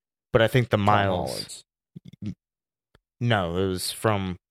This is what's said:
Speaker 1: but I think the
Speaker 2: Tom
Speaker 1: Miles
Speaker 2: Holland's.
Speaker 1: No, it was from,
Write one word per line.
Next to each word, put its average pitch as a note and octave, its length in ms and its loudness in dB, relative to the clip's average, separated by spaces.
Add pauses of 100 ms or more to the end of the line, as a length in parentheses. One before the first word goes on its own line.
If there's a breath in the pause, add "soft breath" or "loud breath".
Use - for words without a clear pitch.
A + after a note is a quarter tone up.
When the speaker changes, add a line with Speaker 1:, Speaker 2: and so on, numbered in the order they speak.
(340)
Speaker 1:
but A2+ 80 6
I A2+ 60 4
think A#2+ 220 2
the A2 80 2
Speaker 2:
Tom G2+ 80 2
Speaker 1:
Miles G2 440 2
Speaker 2:
Holland's. - 340 -12 (1600)
Speaker 1:
No, G2 360 0
it G2 100 2
was F#2 240 -4
from, G2 460 -2 (140)